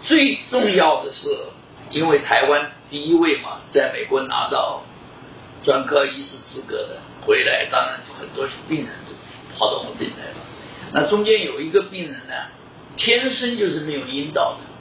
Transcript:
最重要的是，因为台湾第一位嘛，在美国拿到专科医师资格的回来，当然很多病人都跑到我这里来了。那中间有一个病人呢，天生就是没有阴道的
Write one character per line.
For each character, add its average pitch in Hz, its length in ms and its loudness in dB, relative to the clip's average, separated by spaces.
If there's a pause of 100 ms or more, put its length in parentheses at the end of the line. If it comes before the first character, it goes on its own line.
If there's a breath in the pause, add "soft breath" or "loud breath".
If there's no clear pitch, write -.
最 285 340 4 (100)
重 220 240 2
要 175 320 4
的 - 80 -8
是， - 160 -6 (640)
因 156 160 0
为 147 100 6
台 117 280 4
湾 143 260 2 (180)
第 147 180 -6
一 165 60 4
位 165 240 6
嘛， - 220 -10 (100)
在 - 240 2
美 120 120 -4
国 135 180 2
拿 131 260 -2
到 131 320 -2 (800)
专 131 220 2
科 139 220 2
医 131 160 -8
师 - 140 -8 (140)
资 - 160 -12
格 - 100 -6
的 - 200 -6 (300)
回 107 160 6
来， - 280 2
当 - 80 4
然 - 200 -2 (200)
很 - 100 -12
多 135 180 -6 (200)
病 156 120 -2
人 120 80 -6 (180)
都 - 540 -18
跑 107 120 2
到 - 100 -4
我 - 180 -12
这 - 40 -4
里 - 140 -6
来 - 140 -12
了。 - 60 -14 (540 loud breath)
那 151 200 2
中 208 120 4
间 208 220 4
有 139 160 -6
一 160 80 -6
个 185 140 4
病 180 220 -10
人 139 80 -10 (140)
呢， - 60 -10 (640)
天 247 320 2
生 240 280 -2
就 202 100 2
是 151 140 -2
没 151 120 -6
有 139 140 -4
阴 143 260 -6
道 - 260 0
的 - 100 -18 (120)